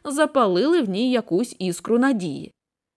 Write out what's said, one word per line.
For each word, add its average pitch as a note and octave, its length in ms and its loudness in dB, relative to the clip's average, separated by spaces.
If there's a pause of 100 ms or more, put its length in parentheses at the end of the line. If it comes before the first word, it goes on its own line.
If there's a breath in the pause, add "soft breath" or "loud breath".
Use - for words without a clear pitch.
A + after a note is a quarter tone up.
запалили C#4+ 800 2
в G#3+ 80 -2
ній A#3 220 0
якусь A3+ 480 -2
іскру F#3+ 400 -2
надії. F#3 520 -2 (460)